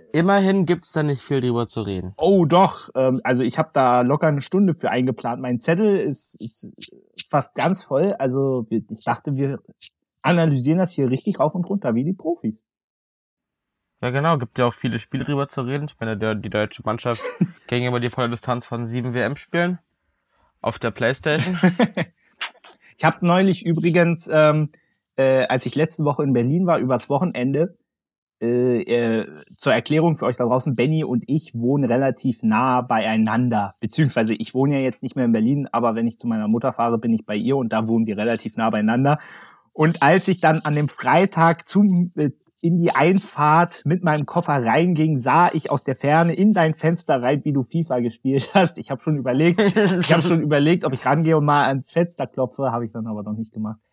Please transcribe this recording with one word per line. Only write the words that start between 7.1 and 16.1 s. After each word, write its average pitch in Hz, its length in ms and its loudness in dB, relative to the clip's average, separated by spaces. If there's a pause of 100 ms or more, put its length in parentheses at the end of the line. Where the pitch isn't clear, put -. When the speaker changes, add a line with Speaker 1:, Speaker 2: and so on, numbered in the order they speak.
Speaker 2:
fast - 260 -2
ganz 147 300 -2
voll. 160 300 0
Also 131 560 -2
wir, 113 180 -2
ich - 160 -14
dachte, - 320 -4
wir 135 240 -4 (600)
analysieren 160 560 2
das 180 140 0
hier 131 180 0
richtig 135 280 -2
rauf 156 160 0
und 180 100 -4
runter, 175 300 -4
wie 123 100 0
die 185 100 -2
Profis. 185 480 -6 (1400)
Speaker 1:
Ja, 123 80 -2
genau. 147 280 0
Gibt 117 200 -8
ja 123 80 4
auch 117 80 0
viele 117 240 -4
Spiele 135 260 -8
drüber 143 220 -2
zu - 140 -10
reden. 135 240 -4
Ich - 160 -12
meine, 113 160 -4